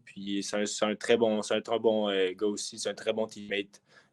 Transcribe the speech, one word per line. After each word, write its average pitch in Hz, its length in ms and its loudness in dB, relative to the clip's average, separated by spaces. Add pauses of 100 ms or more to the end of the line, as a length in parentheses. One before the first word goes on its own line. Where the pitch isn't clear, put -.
Puis 101 360 -4
c'est 104 160 -4
un, 104 80 0
c'est 104 200 0
un 107 100 0
très 117 220 4
bon, 110 240 4
c'est 110 140 -2
un 107 60 -2
très 117 180 -2
bon, 110 300 4
euh, 95 240 2
gars 104 140 -2
aussi, 104 320 -4
c'est 107 100 -4
un 101 40 -4
très 110 200 -4
bon 110 140 -2
teammate. 101 540 -8 (320)